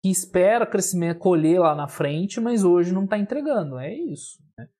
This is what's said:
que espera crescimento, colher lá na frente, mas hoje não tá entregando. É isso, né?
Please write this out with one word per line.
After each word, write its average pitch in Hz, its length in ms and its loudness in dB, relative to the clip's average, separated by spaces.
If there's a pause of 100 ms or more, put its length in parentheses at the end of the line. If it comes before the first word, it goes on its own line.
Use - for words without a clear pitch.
que 190 60 0
espera 196 580 2
crescimento, 175 520 -2
colher 170 420 4
lá 156 140 4
na 147 120 -6
frente, 156 540 -4
mas 226 240 0
hoje 175 280 4
não 190 140 -2
tá 208 120 -2
entregando. 208 600 -4
É 147 160 -8
isso, 285 480 -12 (140)
né? - 120 -18 (120)